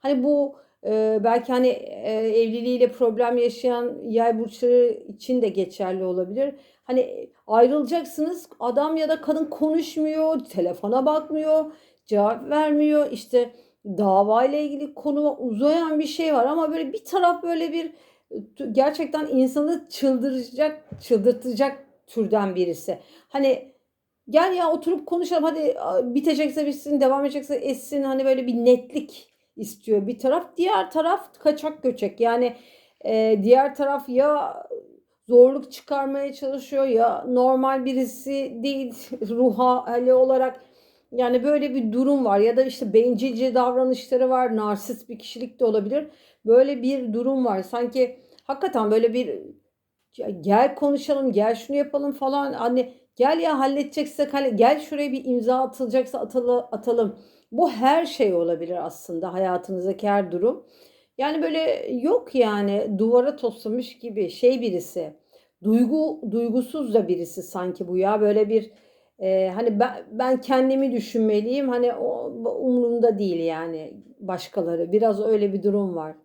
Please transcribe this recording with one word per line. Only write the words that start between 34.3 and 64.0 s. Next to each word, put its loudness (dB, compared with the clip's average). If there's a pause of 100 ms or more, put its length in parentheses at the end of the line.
zorluk 6
çıkarmaya -6
çalışıyor -4
ya 2
normal 2
birisi -4
değil -4 (160)
<laughs> -8
ruh 2
hali 2
olarak. 2 (480)
Yani 2
böyle 2
bir -2
durum 2
var 4
ya 4
da 4
işte -6
bencilce 2
davranışları 2
var, 0
narsist -4
bir -14
kişilik -10
de 2
olabilir. 0 (380)
Böyle 4
bir -2
durum 0
var. 0
Sanki -2 (260)
hakikaten -2
böyle 2
bir -4 (760)
"Ya -8
gel 2
konuşalım, 0
gel 2
şunu -6
yapalım" -2
falan. -2
Hani 0 (240)
gel 4
ya 0
halledeceksek, -2
hani 0
gel 4
şuraya -6
bir -6
imza 0
atılacaksa -4
atalı-, -2
atalım. -2 (340)
Bu 2
her 2
şey 0
olabilir -2
aslında, -8
hayatınızdaki -4
her 0
durum. -2 (520)
Yani -2
böyle -2
yok -2
yani, 0
duvara 2
toslamış -6
gibi -6